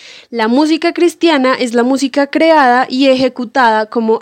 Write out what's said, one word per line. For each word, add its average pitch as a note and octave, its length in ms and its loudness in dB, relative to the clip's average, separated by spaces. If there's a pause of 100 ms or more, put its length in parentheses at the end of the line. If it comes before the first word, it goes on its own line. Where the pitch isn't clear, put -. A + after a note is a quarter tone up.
(300)
"La A3 200 -2
música D#4 420 0
cristiana D#4+ 640 0
es A#3 160 -4
la A#3+ 100 0
música C4+ 440 -2
creada C#4+ 640 2
y C4+ 180 0
ejecutada B3+ 800 0
como A3 360 -2